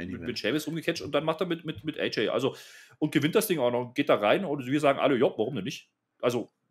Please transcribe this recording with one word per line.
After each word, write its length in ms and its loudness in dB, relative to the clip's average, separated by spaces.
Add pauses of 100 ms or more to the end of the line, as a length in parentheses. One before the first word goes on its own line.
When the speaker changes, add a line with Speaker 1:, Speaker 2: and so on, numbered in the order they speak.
Speaker 1:
mit, 80 -8
Speaker 2:
Event. 120 -12
Speaker 1:
mit 120 -6
Sheamus 280 -2
rumgecatcht 340 -4
und 120 -10
dann 100 2
macht 180 -2
er 60 0
mit, 160 -4
mit, 220 -10
mit 140 -6
A 60 0
J. 240 0
Also, 260 0 (440)
und 120 -2
gewinnt 240 2
das 120 4
Ding 120 0
auch 120 4
noch. 220 -4
Geht 160 0
da 60 6
rein 300 4
und 200 -4
wir 140 0
sagen 200 4
alle, 160 4
„Ja, 100 4 (120)
warum 180 -2
denn 80 -4
nicht?“ 260 -10 (320)
Also, 300 -2 (200)